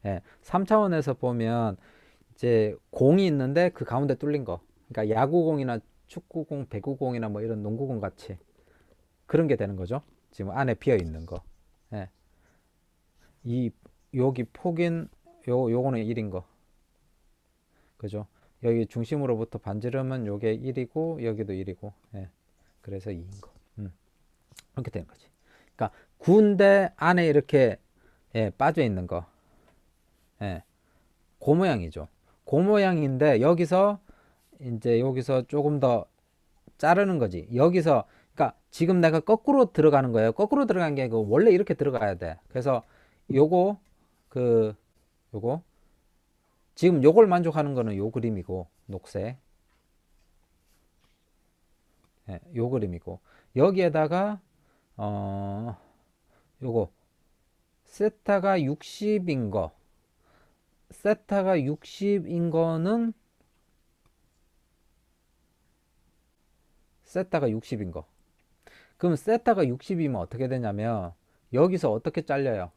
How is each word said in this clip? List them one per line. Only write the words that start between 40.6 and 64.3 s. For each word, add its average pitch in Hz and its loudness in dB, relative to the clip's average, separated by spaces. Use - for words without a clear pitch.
들어간 175 0
게 139 -2
아니고 113 0
원래 175 6
이렇게 180 2
들어가야 117 -2
돼. 85 -10
그래서 127 -2
요거, 180 2
그, 117 0
요거 117 -6
지금 170 4
요걸 185 10
만족하는 165 0
거는 113 -2
요 101 -4
그림이고, 98 -6
녹색. 101 -10
예, 90 -12
요 120 -2
그림이고 90 -6
여기에다가, 175 0
어, 101 -6
요거 117 -2
세타가 196 0
육십인 151 -2
거, 92 -4
세타가 196 0
육십인 170 -2
거는, 165 0